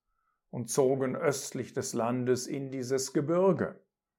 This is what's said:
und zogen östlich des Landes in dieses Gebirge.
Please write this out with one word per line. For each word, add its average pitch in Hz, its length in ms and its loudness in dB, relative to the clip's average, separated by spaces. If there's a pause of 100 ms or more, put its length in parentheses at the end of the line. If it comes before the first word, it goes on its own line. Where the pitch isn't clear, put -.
(500)
und 117 220 -6
zogen 131 440 2
östlich - 580 -2
des - 200 -4
Landes 123 540 0
in 139 240 -6
dieses 131 420 -2
Gebirge. 160 640 2 (400)